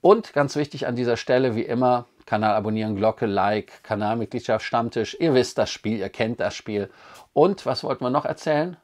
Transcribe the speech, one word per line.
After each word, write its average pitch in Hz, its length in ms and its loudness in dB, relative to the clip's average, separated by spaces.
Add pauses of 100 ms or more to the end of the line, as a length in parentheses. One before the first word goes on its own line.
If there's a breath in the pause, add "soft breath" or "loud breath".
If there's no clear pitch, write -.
Und 214 320 6
ganz 143 220 0
wichtig 147 300 -4
an 123 80 -2
dieser 120 220 0
Stelle, 127 400 2
wie 117 60 -2
immer, 123 420 0 (220)
Kanal 107 280 2
abonnieren, 107 420 -2
Glocke, 107 280 0
Like, 101 580 -2
Kanalmitgliedschaft, 113 800 -2
Stammtisch. 117 560 -2
Ihr 165 140 2
wisst 127 240 2
das 110 140 0
Spiel, 107 300 -4
ihr 92 100 -6
kennt 117 280 -4
das 98 160 -2
Spiel. 101 360 -4 (420 loud breath)
Und 180 320 4
was 127 180 -2
wollten 131 220 -4
wir 123 60 0
noch 143 160 0
erzählen? 160 580 -2